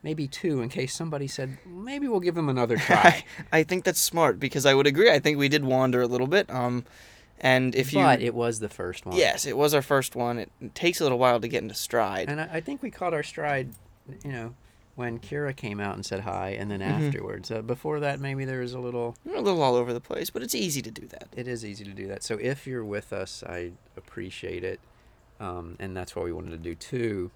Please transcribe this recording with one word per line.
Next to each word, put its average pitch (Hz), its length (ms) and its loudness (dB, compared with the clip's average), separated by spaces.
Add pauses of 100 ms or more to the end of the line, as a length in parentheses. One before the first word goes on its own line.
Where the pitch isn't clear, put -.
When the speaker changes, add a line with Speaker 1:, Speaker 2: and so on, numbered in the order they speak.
Speaker 1:
maybe 156 240 -4
two 143 340 -2
in 117 60 -2
case 131 260 -6
somebody 151 320 -4
said, 135 400 -8
'Maybe 247 440 -6
we'll 208 100 2
give 175 160 0
them 156 140 2
another 123 280 2
Speaker 2:
<laughs> - 0 -
Speaker 1:
try.'" - 460 6 (260)
Speaker 2:
I 160 140 4
think 185 220 -2
that's 180 160 2
smart, 139 400 4
because 135 240 -2
I 139 80 10
would 139 120 6
agree. 165 240 8
I 147 100 8
think 147 180 2
we 151 100 4
did 147 160 4
wander 127 380 4
a 120 60 4
little 123 200 2
bit, - 240 2
um, 123 320 0 (560)
and 131 360 4
if 131 180 2
you - 60 6
Speaker 1:
But 143 220 6
it 117 140 0
was 117 240 0
the 107 100 -4
first - 360 -8
one. 92 100 -6
Speaker 2:
Yes, 143 300 4
it 131 100 -4
was 147 180 4
our 143 80 4
first 135 360 0
one. 120 200 -2
It, - 220 -8
it 123 160 -12
takes 170 240 0
a 175 40 2
little 127 140 4
while 123 220 6
to 117 80 -2
get 80 160 -2
into 104 120 -10
stride. 98 520 0
Speaker 1:
And 151 140 -4
I, 160 140 -8
I 165 40 -2
think 277 240 -8
we 247 80 -8
caught 175 220 -4
our 147 100 -2
stride, 139 460 -4 (560)
you 139 80 -6
know, 117 200 -8 (420)
when 120 240 -6
Kira 143 360 -4
came 104 240 -6
out 101 140 -4
and 98 100 -8
said 98 180 -4
hi, 95 360 -4
and 101 140 -6
then 98 80 -4
Speaker 2:
Mm-hmm. 95 260 0
Speaker 1:
afterwards. 113 460 -6
Uh, 113 100 -4
before 147 380 -4
that, 139 200 -4
maybe 135 260 -6
there 131 160 -6
was 123 120 -6
a 127 60 -10
little 120 440 -6
Speaker 2:
We're 370 120 -10
a - 60 -4
little 185 200 2
all 127 140 6
over 120 180 2
the 120 80 -4
place, - 300 -6
but 226 100 -8
it's 247 140 -6
easy 165 260 -2
to - 80 -10
do - 200 -14
that. - 260 -18
Speaker 1:
It 123 120 -8
is 117 160 -6
easy 104 220 -10
to 101 80 -12
do 95 140 -10
that. 98 160 -8
So 107 180 -4
if 131 240 -4
you're 127 180 -6
with 101 300 -6
us, 95 340 -8
I 87 260 -8 (220)
appreciate 92 680 -10
it. 92 160 -6 (600)
Um, 87 400 -10
and 95 160 -8
that's 90 200 -10
why 87 80 -4
we 87 100 -4
wanted 85 160 -8
to 82 80 -10
do 82 160 -8
two 104 640 -4